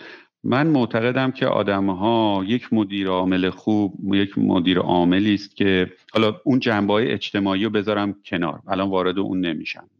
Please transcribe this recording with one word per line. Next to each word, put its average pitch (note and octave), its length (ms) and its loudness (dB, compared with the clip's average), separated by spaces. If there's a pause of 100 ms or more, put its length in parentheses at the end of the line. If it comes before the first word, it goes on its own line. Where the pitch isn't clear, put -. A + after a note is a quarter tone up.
(440)
من C3 240 2
معتقدم B2+ 640 0
که C3 160 -4
آدم‌ها، G2 1000 0
یک A#2+ 260 -2
مدیر G2 340 0
عامل F#2 420 0
خوب، G2+ 680 -2
یک G2+ 220 0
مدیر F#2 420 2
عاملی F2+ 540 2
است - 220 -4
که، F#2 380 0 (200)
حالا G#2+ 300 2
اون C3 160 2
جنبه‌های G#2 520 0
اجتماعی G2 520 -2
رو A2 60 0
بذارم G#2 460 -2 (100)
کنار، E2+ 420 -4
الان G2 220 -2
وارد F#2 300 0
اون F#2+ 260 -2
نمی‌شم، E2 440 -8 (100)